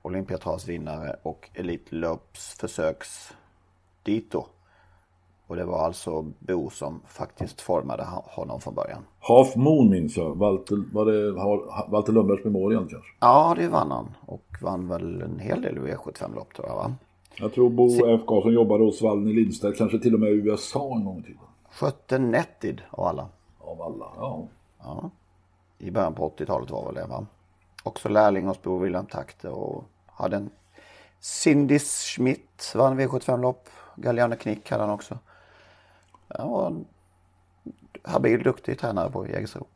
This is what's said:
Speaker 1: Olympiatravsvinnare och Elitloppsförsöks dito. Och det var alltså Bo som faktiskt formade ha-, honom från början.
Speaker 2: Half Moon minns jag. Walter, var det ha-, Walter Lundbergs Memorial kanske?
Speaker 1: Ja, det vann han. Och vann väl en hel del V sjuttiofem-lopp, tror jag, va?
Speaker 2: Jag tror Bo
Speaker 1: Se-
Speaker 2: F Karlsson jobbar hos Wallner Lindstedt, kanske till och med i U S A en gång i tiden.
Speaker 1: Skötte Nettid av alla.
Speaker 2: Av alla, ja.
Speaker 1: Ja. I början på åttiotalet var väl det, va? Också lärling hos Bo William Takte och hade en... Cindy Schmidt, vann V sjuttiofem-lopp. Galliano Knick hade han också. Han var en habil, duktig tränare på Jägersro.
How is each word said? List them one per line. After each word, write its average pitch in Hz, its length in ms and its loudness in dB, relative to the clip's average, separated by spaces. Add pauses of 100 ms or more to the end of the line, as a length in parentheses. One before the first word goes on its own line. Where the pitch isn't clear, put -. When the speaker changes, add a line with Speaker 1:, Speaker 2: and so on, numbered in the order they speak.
Speaker 1:
Olympiatravsvinnare 85 1200 -6
och - 300 -12
Elitloppsförsöks - 1800 -6 (680)
dito. 104 420 -2 (1000)
Och 85 80 -10
det 87 100 -4
var 82 200 -2
alltså 80 400 -6 (140)
Bo 85 300 -2
som 73 380 -10
faktiskt - 540 -12
formade 69 420 -2
ha-, - 240 -10
honom - 340 -10
från - 140 -12
början. - 300 -8 (140)
Speaker 2:
Half 131 360 8
Moon 135 340 8
minns 85 280 2
jag. 80 180 -2
Walter, 98 480 0 (100)
var 107 120 2
det 104 360 2
ha-, 101 480 -2
Walter 104 240 2
Lundbergs 101 300 4
Memorial 101 460 0
kanske? - 200 -16 (100)
Speaker 1:
Ja, 151 380 8
det 170 100 -2
vann 170 240 0
han. - 240 -6 (100)
Och - 180 -14 (180)
vann 90 260 -6
väl 87 340 -6
en 82 180 -8
hel - 220 -4
del - 180 -6
V 67 160 -6
sjuttiofem-lopp, - 600 -12
tror - 120 -12
jag, - 80 -8
va? 117 180 -6 (420)
Speaker 2:
Jag 110 180 -6
tror 123 160 6
Bo 120 200 6
Speaker 1:
Se- 120 240 6
Speaker 2:
F 113 140 4
Karlsson 110 260 4
jobbar 107 260 6
hos 107 220 4
Wallner 107 320 2
Lindstedt, 101 440 0
kanske 110 220 0
till 117 140 4
och 107 60 4
med 107 100 2
i 104 40 6
U 104 200 2
S - 220 -6
A 139 200 -2
en 104 100 -2
gång 92 140 -10
i - 40 -14
tiden. - 180 -20 (300)
Speaker 1:
Skötte - 480 -4
Nettid 113 680 -2
av 90 160 -6
alla. 90 240 -4 (300)
Speaker 2:
Av 82 220 -14
alla, - 240 -12 (120)
ja. 147 300 -10 (320)
Speaker 1:
Ja. 80 300 -12 (680)
I 90 140 -12
början 90 220 0
på 80 120 -4
åttiotalet 71 460 -4
var 60 140 -6
väl 62 100 -8
det, - 140 -8
va? 92 160 -8 (580)
Också - 260 -8
lärling 104 380 4
hos 95 140 -4
Bo 92 160 -2
William 92 280 -2
Takte - 440 -12
och - 340 -8 (220)
hade - 300 -4
en... 101 140 -6 (680)
Cindy 143 600 2
Schmidt, - 960 -4
vann 131 220 4
V 131 100 0
sjuttiofem-lopp. 127 640 -2 (260)
Galliano 120 400 0
Knick 107 360 -6
hade 107 120 0
han 104 100 -2
också. 104 240 -10 (1120)
Han - 220 -8
var 196 180 -2
en 165 180 -8 (1160)
habil, 117 400 2
duktig - 360 -2
tränare 95 320 -4
på 95 160 -8
Jägersro. - 380 -8 (100)